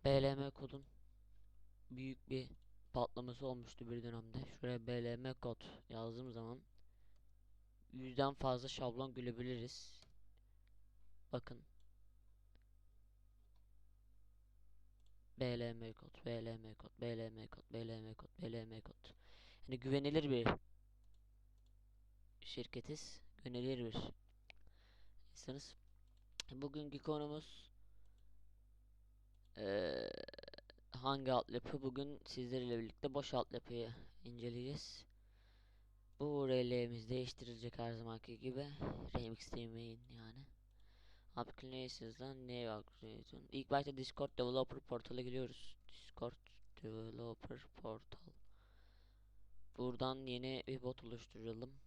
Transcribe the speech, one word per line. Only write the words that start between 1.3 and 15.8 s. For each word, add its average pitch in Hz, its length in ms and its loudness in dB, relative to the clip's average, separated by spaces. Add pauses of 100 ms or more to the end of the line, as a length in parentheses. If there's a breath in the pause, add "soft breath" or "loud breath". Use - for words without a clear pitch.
büyük 131 400 -4
bir 131 180 2 (440)
patlaması 123 540 4
olmuştu 120 440 -2
bir 120 120 0
dönemde. 113 360 -4 (220)
Şuraya 120 260 0
B 120 180 4
L 117 120 2
M 131 160 0
kod 120 280 0 (280)
yazdığım 117 440 -2
zaman 113 280 -4 (1300 soft breath)
yüzden 131 420 4
fazla 131 340 4
şablon 127 460 0
gülebiliriz. 123 840 -2 (1300)
Bakın. 127 300 -4 (3750)
B 123 180 4
L 117 140 0
M 113 200 -6